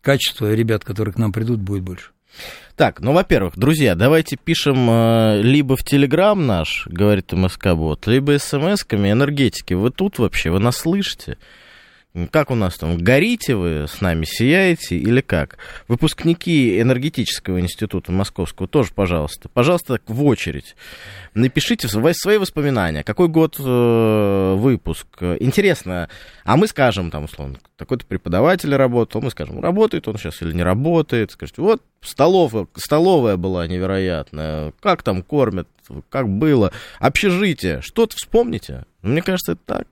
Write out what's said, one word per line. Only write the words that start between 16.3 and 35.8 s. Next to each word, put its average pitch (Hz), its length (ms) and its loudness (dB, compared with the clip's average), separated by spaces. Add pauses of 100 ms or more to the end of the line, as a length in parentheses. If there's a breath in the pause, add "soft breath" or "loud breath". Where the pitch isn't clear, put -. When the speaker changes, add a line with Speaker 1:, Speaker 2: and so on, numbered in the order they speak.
Speaker 2:
энергетического 123 800 -2
института 90 500 -6
московского 92 560 -4
тоже, 127 260 0
пожалуйста, 87 560 -2
пожалуйста, 135 600 0
в 123 160 -2
очередь. 101 500 -2 (600 loud breath)
Напишите 123 520 0
в-, 113 280 0
свои 214 240 0
воспоминания, 117 680 -2
какой - 240 0
год, 160 320 0
э, 110 960 2
выпуск. 110 480 0 (320)
Интересно, 120 680 0 (340 loud breath)
а 104 140 2
мы 202 100 4
скажем, 98 460 0
там, 76 140 -8
условно, 69 320 -14 (180)
такой-то - 280 -6
преподаватель 135 680 0
работал, 120 460 0
мы 123 100 -4
скажем, - 300 -12
работает 190 480 0
он 107 100 -6
сейчас - 240 -10
или 82 100 -4
не 85 120 -2
работает. 123 680 0
Скажите, - 320 -12
вот 208 180 2 (200)
столовая, 143 760 2
столовая 147 600 2
была 90 320 -4
невероятная, 80 1120 -4
как 185 240 -2
там 92 180 -2
кормят, 110 460 -2 (400)